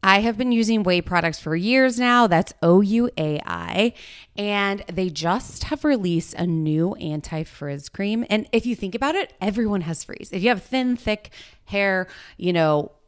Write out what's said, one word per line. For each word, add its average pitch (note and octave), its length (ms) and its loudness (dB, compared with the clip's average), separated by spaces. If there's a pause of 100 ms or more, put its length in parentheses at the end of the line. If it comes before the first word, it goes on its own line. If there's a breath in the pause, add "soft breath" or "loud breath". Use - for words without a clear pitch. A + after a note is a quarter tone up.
I G3 160 6
have A3 180 0
been B3 140 0
using A3+ 320 2
Ouai F3+ 200 2
products E3+ 360 0
for D#3 160 -4
years A#3+ 440 2
now. A#3+ 280 4
That's F3 340 2
O F3 200 6
U A3 360 2
A D3+ 280 -2
I. F#3 480 -2 (440 loud breath)
And G3+ 540 -2
they F#3 180 -2
just E3 560 -4
have - 180 -6
released F#3 520 0
a F3 100 -2
new D#3+ 500 0
anti-frizz D3+ 920 -8
cream. G#3+ 400 -4
And G#3+ 220 0
if A3+ 140 2
you A#3+ 100 -2
think F#3+ 180 -8
about C#4 220 -2
it, - 260 -4
everyone G3+ 400 0
has D#3 220 -6
frizz. - 280 -14
If F#3 120 -4
you A3+ 60 4
have G3+ 140 0
thin, B3+ 340 -2
thick G#3+ 340 -6 (340 loud breath)
hair, G3 420 0 (300 loud breath)
you F3+ 160 0
know D#3 380 2 (160)